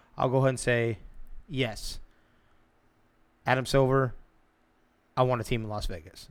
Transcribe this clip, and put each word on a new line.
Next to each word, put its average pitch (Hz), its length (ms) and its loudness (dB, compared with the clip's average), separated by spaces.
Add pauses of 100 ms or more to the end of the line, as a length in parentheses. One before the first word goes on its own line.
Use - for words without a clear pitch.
(180)
I'll 131 100 0
go 127 100 2
ahead 135 120 4
and 127 100 -2
say, 117 380 0 (500)
yes, 127 520 -4 (1500)
Adam 127 200 2
Silver, 135 480 4 (1000)
I 131 60 6
want 127 180 2
a 107 40 -4
team 117 180 0
in 110 60 -6
Las 104 180 -4
Vegas." - 440 -10